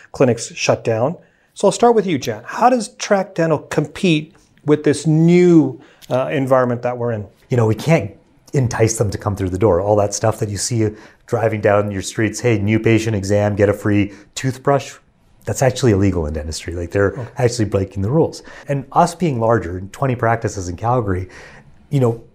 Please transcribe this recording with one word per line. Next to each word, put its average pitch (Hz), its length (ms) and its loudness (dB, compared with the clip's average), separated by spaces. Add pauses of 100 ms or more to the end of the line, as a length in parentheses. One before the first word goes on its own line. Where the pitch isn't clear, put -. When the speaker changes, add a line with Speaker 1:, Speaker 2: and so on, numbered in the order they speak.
(140)
Speaker 1:
clinics 127 420 0
shut - 300 -2
down. 120 320 -2 (360)
So - 140 0
I'll 185 60 2
start 240 200 4
with 202 140 2
you, 160 100 -2
Jan. 110 280 -6
How 233 240 2
does 240 260 -2
Trek 190 400 -2
Dental 165 240 0
compete 156 760 -2 (320)
with 147 200 2
this 147 200 0
new, 165 760 4 (280)
uh, 135 220 -2
environment 127 520 0
that 123 140 -4
we're 120 140 -4
in? 104 160 -6 (220)
Speaker 2:
You 123 80 0
know, 113 100 4
we 110 80 2
can't - 400 0 (380)
entice 117 440 0
them 104 140 0
to - 60 -6
come 101 180 -4
through 95 140 -4
the 92 100 -4
door. 95 220 4
All 104 160 2
that 104 160 0
stuff - 260 -2
that 110 80 -4
you 101 100 -6
see 110 320 -2 (380)
driving 110 320 -2
down 104 320 2
your 95 100 -6
streets, - 380 -4
"Hey, 120 180 0
new 107 220 2
patient 113 340 2
exam, 104 440 0
get 101 100 4
a 101 60 2
free 101 400 0 (220)
toothbrush," 135 600 -2 (500)
that's - 160 -4
actually 123 300 2
illegal 95 340 0
in 78 80 -6
dentistry. 80 400 -10
Like, 87 180 -8
they're 101 200 2
Speaker 1:
Okay. 117 160 -10 (100)
Speaker 2:
actually 117 280 0
breaking 98 380 -4
the 104 60 -2
rules. 151 320 0 (280)
And 139 240 -4
us 165 220 2
being 135 260 -2
larger, 92 400 0 (100)
twenty 127 240 -4
practices 110 540 -2
in 90 80 -8
Calgary, 101 500 -2 (640)
you 143 100 0
know, 117 220 0 (140)